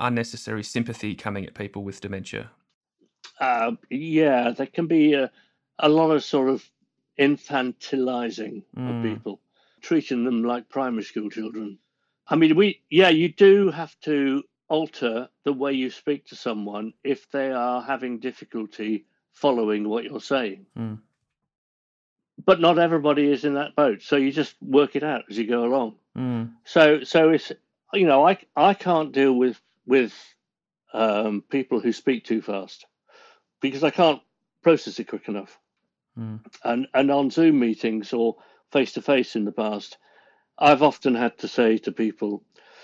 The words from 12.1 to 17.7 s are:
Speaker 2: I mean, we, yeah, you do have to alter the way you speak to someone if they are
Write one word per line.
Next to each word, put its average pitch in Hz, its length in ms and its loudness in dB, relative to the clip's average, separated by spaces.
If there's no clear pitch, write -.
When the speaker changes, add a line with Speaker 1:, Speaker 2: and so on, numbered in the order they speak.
Speaker 2:
I 151 100 -2
mean, 160 200 4
we, 196 320 2
yeah, 180 220 4
you 165 180 4
do 196 420 6
have 156 300 -10
to 139 440 0
alter 127 600 -2
the 143 80 0
way 139 220 -4
you 127 160 -4
speak 143 360 -6
to - 100 -20
someone 107 580 -8
if - 260 -6
they 135 220 -4
are 123 300 -4